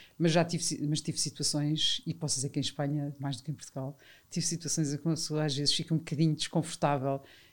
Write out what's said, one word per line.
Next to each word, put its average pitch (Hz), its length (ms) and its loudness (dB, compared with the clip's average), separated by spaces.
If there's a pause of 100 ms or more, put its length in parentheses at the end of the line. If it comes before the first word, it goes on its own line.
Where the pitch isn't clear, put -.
(180)
mas 165 140 4
já 170 120 6
tive 170 180 -4
si-, - 240 -2
mas 151 140 2
tive - 180 -4
situações, - 880 0
e 165 60 -2
posso 156 240 -2
dizer 139 140 -2
que - 80 -4
em 139 40 2
Espanha, 143 560 -2
mais 139 200 -4
do - 40 -16
que - 80 -6
em 135 40 -2
Portugal, 135 420 -10 (340)
tive - 160 -2
situações 151 460 0
em 143 60 -2
que - 60 -8
uma 165 100 2
pessoa 151 300 -2
às 143 120 0
vezes 143 180 2
fica 165 200 0
um 156 40 4
bocadinho 156 360 2
desconfortável 139 880 0 (300)